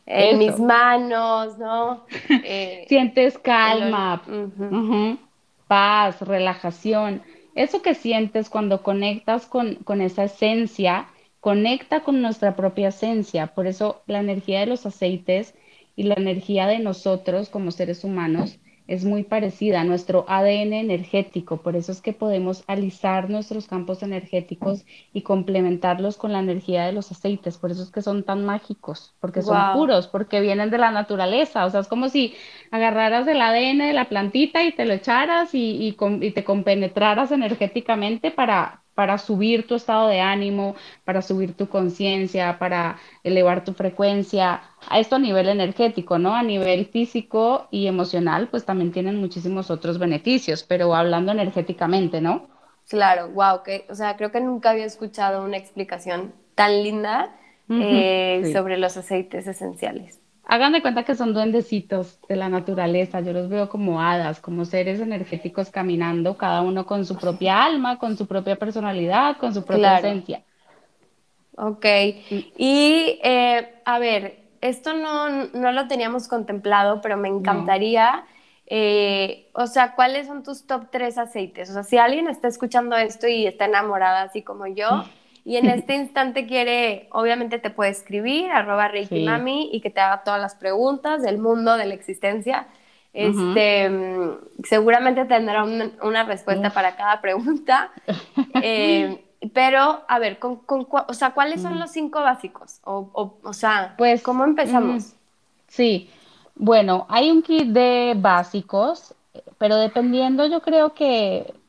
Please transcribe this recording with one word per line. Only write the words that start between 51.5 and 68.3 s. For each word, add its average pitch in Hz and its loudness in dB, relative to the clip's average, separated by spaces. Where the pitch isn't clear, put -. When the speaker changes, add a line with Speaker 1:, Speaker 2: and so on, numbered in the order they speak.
Speaker 2:
¿no? 175 -2
Speaker 1:
Claro, 185 2
guau, 196 2
que, 196 -8
o 202 -12
sea, 208 -4
creo 208 -4
que 240 -2
nunca 247 0
había 220 0
escuchado 202 -4
una 196 -6
explicación 185 -8
tan 208 4
linda, 214 -4
Speaker 2:
Ujú, 220 2
Speaker 1:
eh, 185 2
Speaker 2:
sí. 160 0
Speaker 1:
sobre 190 0
los 185 0
aceites 185 -6
esenciales. 190 -10
Speaker 2:
Hagan 262 2
de 320 2
cuenta 240 -2
que 277 -2
son 233 -2
duendecitos 214 -2
de 196 -2
la 190 -4
naturaleza. 180 -2
Yo 175 -6
los 180 -4
veo 202 -2
como 196 -2
hadas, 165 0
como 175 -6
seres 185 -2
energéticos 190 -6
caminando, 170 -2
cada 175 0
uno 185 -2
con 202 -2
su 185 -8
propia 190 2
alma, 254 0
con 220 -4
su 196 -6
propia 196 -2